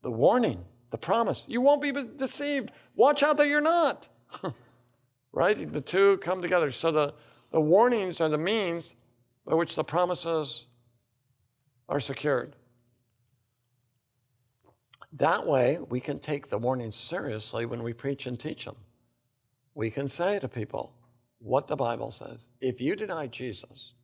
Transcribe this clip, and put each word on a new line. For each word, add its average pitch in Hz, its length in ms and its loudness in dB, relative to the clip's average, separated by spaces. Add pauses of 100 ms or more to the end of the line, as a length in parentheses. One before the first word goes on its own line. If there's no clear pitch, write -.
The 123 100 -6
warning, 131 540 4 (240)
the - 80 -6
promise. 214 500 0
You 233 140 -2
won't 277 200 6
be 285 100 -2
deceived. 262 800 -4 (240)
Watch 277 280 4
out 302 140 4
that 294 100 6
you're 294 140 4
not. 320 460 2 (360)
<laughs> 143 100 -6 (800)
Right? 180 380 0
The 156 100 -4
two 196 360 4
come 185 240 -4
together. 175 300 2
So 165 200 0
the, 151 220 2 (380)
the 160 100 2
warnings 196 600 4
are 160 80 2
the 151 100 2
means 175 560 -2 (500)
by 143 80 -2
which 165 220 0
the 156 80 -2
promises 165 840 -2 (1200)
are 151 120 0
secured. 139 560 -2 (2500)
That 160 320 2
way, 139 320 4 (120)
we 123 100 -2
can 135 180 -6
take 143 320 -6
the 107 80 -2
warnings 120 380 -2
seriously 117 720 -6
when 120 160 -8
we 117 100 -6
preach 139 320 -6
and 123 140 -6
teach - 260 -10
them. 101 120 -14 (1000)
We 113 160 -4
can 139 160 -4
say 190 320 0
to 127 80 -6
people - 480 -8 (420)
what 127 300 -2
the 147 80 -2
Bible 117 340 -4
says. - 380 -16 (120)
If 127 220 -4
you 156 140 0
deny 185 320 -6
Jesus - 680 -12 (100)